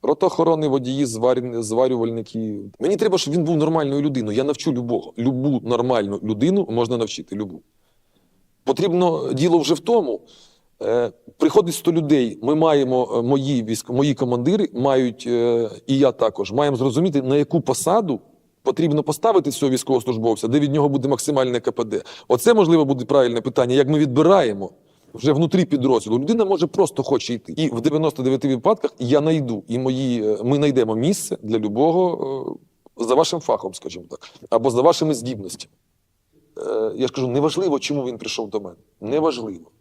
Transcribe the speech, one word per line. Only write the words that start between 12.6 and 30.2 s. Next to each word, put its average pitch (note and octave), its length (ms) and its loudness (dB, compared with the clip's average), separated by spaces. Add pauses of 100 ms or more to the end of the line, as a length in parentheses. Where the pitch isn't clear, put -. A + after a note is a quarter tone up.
е, A#2 80 0
мої C3+ 400 0
військ-, A2+ 300 -6
мої C3+ 220 2
командири C3+ 600 0
мають, C3 520 0
е, A#2 440 0 (160)
і C3+ 120 0
я C3+ 140 4
також, G2+ 400 -2
маємо C#3 240 0
зрозуміти, C#3 460 0
на C3 140 0
яку D3 240 0
посаду E3 600 0 (460)
потрібно D3 360 0
поставити D#3+ 480 2
цього C3+ 220 0
військовослужбовця, A#2 760 0
де C#3 120 2
від C#3+ 120 0
нього D3 160 2
буде C#3 200 -2
максимальне C3 520 0
К A#2+ 120 -2
П A#2+ 120 -4
Д. G#2+ 180 -4 (260)
Оце, B2 260 4
можливо, E3+ 300 6
буде C3+ 200 0
правильне A#2+ 360 4
питання, B2 340 0
як C#3 140 4
ми D3+ 100 2
відбираємо C#3 720 2 (440)
вже D3+ 180 0
внутрі E3 320 2
підрозділу. B2 540 0
Людина, G#3+ 260 0
може, F3+ 220 0
просто - 360 0
хоче B2 320 -2
йти. - 220 -12
І D#3 120 0
в A#2 120 -4
дев'яносто D3 420 0
дев'яти C3 260 0
випадках C#3 500 0
я B2+ 220 2
найду, C#3+ 480 0
і A#2 100 -4
мої, C3 460 -2